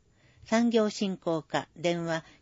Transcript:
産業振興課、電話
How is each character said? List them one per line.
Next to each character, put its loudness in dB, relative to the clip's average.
産 2
業 2
振 -4
興 -2
課、 -4
電 -2
話 -4